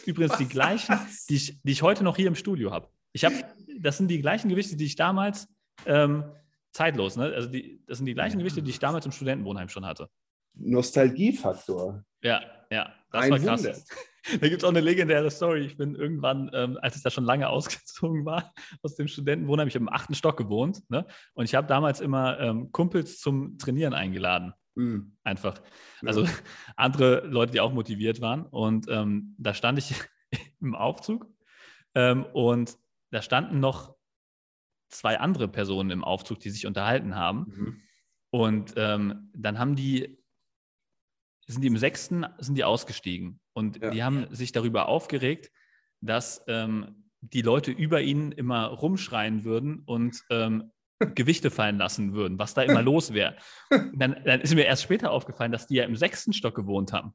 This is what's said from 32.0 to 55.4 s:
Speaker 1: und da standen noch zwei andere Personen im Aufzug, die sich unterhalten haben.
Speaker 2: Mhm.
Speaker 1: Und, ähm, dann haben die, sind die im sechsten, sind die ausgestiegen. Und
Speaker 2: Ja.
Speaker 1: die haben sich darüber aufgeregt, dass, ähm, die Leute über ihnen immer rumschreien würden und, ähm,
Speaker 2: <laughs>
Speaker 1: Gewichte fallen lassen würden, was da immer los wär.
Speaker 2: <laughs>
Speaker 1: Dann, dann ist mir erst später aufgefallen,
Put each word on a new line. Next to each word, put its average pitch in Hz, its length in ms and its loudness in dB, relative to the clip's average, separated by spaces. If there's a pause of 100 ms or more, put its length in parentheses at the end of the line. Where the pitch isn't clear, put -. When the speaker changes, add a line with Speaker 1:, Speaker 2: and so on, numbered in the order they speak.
Speaker 1:
und 120 420 2 (340)
da 110 120 -6
standen 139 380 0
noch - 360 -2 (920)
zwei - 280 0
andere 143 300 0
Personen 98 420 -2
im 90 140 -4
Aufzug, 98 360 -4
die 101 100 -10
sich 101 160 -8
unterhalten 101 500 0
haben. 98 320 -2
Speaker 2:
Mhm. - 340 -10 (480)
Speaker 1:
Und, 110 460 0
ähm, 104 580 -2
dann 107 240 -4
haben 135 160 0
die, 135 440 -2 (1300)
sind 127 160 -6
die 135 60 4
im 113 100 4
sechsten, 160 480 -2 (120)
sind 135 180 -4
die 127 80 0
ausgestiegen. 92 760 -4 (140)
Und 107 280 -4
Speaker 2:
Ja. 110 80 -4
Speaker 1:
die 113 140 -4
haben 131 280 -2
sich 123 200 -8
darüber 113 360 0
aufgeregt, 147 640 -2 (500)
dass, 110 460 -4
ähm, 110 580 -4 (160)
die 123 220 -4
Leute 127 300 4
über 156 300 0
ihnen 143 280 0
immer 123 360 -2
rumschreien 117 800 -2
würden 120 420 -2
und, 120 440 -2
ähm, 110 400 0 (300)
Speaker 2:
<laughs> - 140 0
Speaker 1:
Gewichte 147 360 2
fallen 104 280 0
lassen 98 340 -2
würden, 98 260 -2
was 104 160 -4
da 131 80 2
immer 131 200 6
los 135 320 2
wär. 101 220 2 (340)
Speaker 2:
<laughs> 233 260 4
Speaker 1:
Dann, 131 280 0
dann 131 160 4
ist 147 140 2
mir 151 120 8
erst 131 160 2
später 214 280 0
aufgefallen, 120 420 -2